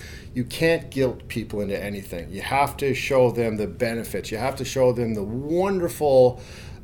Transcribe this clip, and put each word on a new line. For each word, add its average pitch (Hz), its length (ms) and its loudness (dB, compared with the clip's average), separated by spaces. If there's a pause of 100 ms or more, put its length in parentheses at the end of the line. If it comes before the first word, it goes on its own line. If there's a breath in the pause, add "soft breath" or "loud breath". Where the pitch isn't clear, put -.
(340 loud breath)
you 127 100 -2
can't 165 480 0
guilt 131 380 -2
people 107 320 -4
into 98 200 -2
anything. 95 480 -8
You 95 120 -10
have 139 360 0
to 139 160 0
show 127 380 4
them 113 240 0
the 104 120 -2
benefits. 110 600 -4
You 110 80 -4
have 127 200 -2
to 127 80 -6
show 127 260 4
them 117 220 0
the 104 100 -2
wonderful 147 1160 4 (420 loud breath)